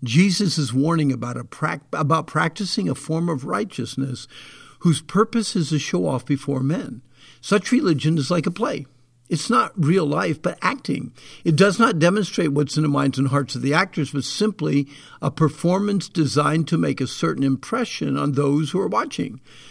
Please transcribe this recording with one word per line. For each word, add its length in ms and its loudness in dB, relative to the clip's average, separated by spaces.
Jesus 540 4
is 160 -2
warning 400 2
about 240 -6
a 80 -8
prac-, 380 -6
about 340 0
practicing 600 -2
a 60 0
form 340 -2
of 160 -2
righteousness 840 -6
whose 240 2
purpose 520 0
is 140 0
to 100 0
show 280 -2
off 180 -2
before 360 -2
men. 420 -4
Such 300 0
religion 440 2
is 140 0
like 160 0
a 40 0
play. 360 -4
It's 220 -2
not 260 2
real 300 2
life, 340 -2
but 220 -4
acting. 500 -4
It 140 2
does 240 6
not 180 4
demonstrate 540 2
what's 240 0
in 80 2
the 40 2
minds 300 0
and 80 2
hearts 300 -2
of 60 -8
the 120 0
actors, 380 -2
but 100 -2
simply 640 0
a 120 0
performance 760 0
designed 600 2
to 100 2
make 220 0
a 80 -2
certain 340 -2
impression 760 -2
on 160 0
those 380 0
who 80 -2
are 80 0
watching. 540 -4